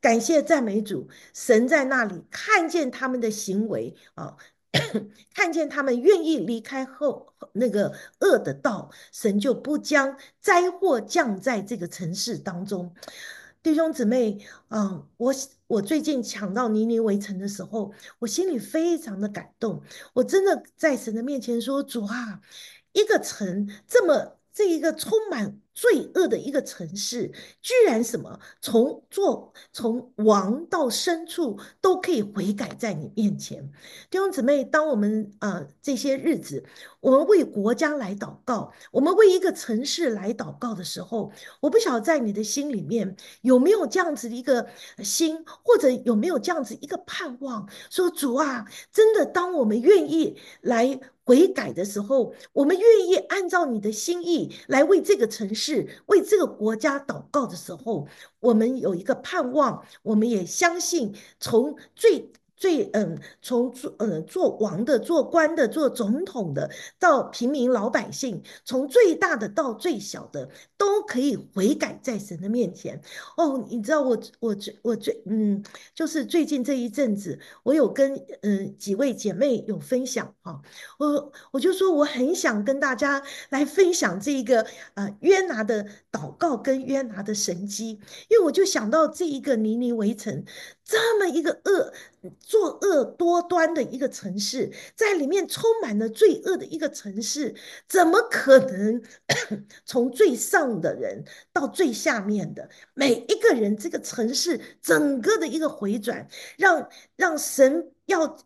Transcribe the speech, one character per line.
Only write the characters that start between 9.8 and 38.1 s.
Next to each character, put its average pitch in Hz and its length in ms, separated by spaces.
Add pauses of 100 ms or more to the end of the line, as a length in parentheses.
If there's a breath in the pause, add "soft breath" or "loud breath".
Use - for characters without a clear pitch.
灾 359 300
祸 349 300
降 208 400
在 220 220
这 220 140
个 170 100
城 165 280
市 208 220
当 175 280
中。 180 280 (680 loud breath)
弟 320 140
兄 320 180
姊 247 120
妹， 214 340 (300 loud breath)
啊， 196 340 (140)
我， 254 180 (320)
我 - 160
最 302 180
近 294 220
抢 202 320
到 240 140
尼 214 180
尼 226 140
微 208 180
城 202 200
的 196 100
时 196 140
候， 202 300 (280 loud breath)
我 240 60
心 359 220
里 320 80
非 330 400
常 196 240
的 208 80
感 190 300
动， 185 240 (320 loud breath)
我 254 80
真 349 220
的 349 180 (140)
在 294 200
神 - 160
的 226 100
面 269 180
前 233 200
说 269 220
，“主 240 220
啊， 226 360 (520 loud breath)
一 415 120
个 427 140
城 202 500 (180 loud breath)
这 453 200
么， - 320 (160)
这 403 160
一 320 100
个 311 140
充 427 340
满 233 320 (140)
罪 359 400
恶 359 120
的 220 120
一 - 120
个 277 120
城 175 340
市， 214 340 (300 loud breath)
居 - 140 (100)
然 240 180
什 233 160
么， - 220 (200 loud breath)
从 240 500
做， - 420 (200 loud breath)
从 240 440
王 214 500
到 320 220
牲 330 380
畜 262 320 (220 loud breath)
都 370 200
可 370 100
以 254 120
悔 202 300
改 214 220
在 214 200
你 151 200
面 202 220
前。” - 340 (380 loud breath)
弟 359 100
兄 392 120
姊 370 100
妹， 269 240
当 311 240
我 277 80
们， 208 440
呃， 175 280 (140)
这 285 120
些 269 220
日 269 200
子， 143 280 (340 loud breath)
我 - 140
们 277 140
为 359 180
国 214 280
家 302 220
来 220 220